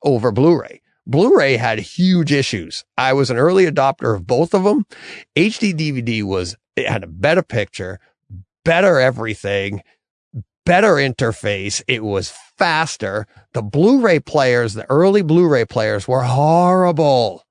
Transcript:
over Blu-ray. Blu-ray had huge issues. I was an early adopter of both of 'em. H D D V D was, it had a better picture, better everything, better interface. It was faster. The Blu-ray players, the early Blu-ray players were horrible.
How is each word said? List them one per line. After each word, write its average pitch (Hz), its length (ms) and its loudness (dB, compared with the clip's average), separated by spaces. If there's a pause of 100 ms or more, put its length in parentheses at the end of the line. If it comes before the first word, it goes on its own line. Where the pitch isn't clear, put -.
over 120 300 0
Blu-ray. 139 480 0 (260)
Blu-ray 151 520 2
had 113 220 -2
huge 175 520 0
issues. 127 500 -4 (140)
I 131 160 0
was 135 180 0
an 123 60 -4
early 175 300 4
adopter 135 480 -2
of 90 120 -10
both 135 280 0
of 190 100 2
'em. 214 220 0 (500)
H 202 220 0
D 202 160 -2
D 156 160 -4
V 131 100 -4
D 113 220 -4
was, 92 340 -4 (200)
it 127 120 -4
had 98 160 -4
a 85 40 -16
better 139 340 0
picture, 95 580 -8 (640)
better 170 340 2
everything, 104 840 -2 (840)
better 185 300 4
interface. 110 920 -4
It 120 180 -4
was 98 280 -4 (240)
faster. 151 680 -4 (260)
The 120 100 -6
Blu-ray 180 580 2
players, 120 520 0
the - 160 -12
early 185 320 4
Blu-ray 156 460 2
players 107 420 -2
were 127 140 0
horrible. 151 1300 2